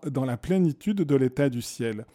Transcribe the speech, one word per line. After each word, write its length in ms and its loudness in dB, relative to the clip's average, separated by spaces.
dans 200 -4
la 120 -4
plénitude 640 0
de 140 2
l'état 340 2
du 120 -4
ciel. 540 -6